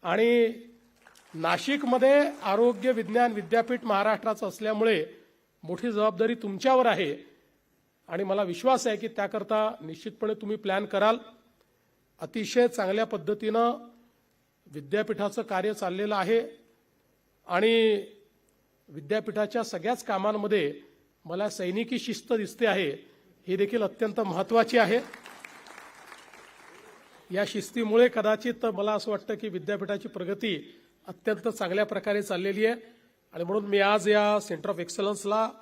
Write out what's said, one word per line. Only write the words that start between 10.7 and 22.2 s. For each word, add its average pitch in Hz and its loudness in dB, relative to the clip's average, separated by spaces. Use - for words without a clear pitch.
कराल. 208 2
अतिशय 226 0
चांगल्या 214 -2
पद्धतीनं 214 -2
विद्यापीठाचं 202 -4
कार्य 208 -2
चाललेलं 202 -4
आहे 202 2
आणि 214 4
विद्यापीठाच्या 208 -4
सगळ्याच 214 -4
कामांमध्ये 202 0
मला 185 -4
सैनिकी 208 -4
शिस्त - -4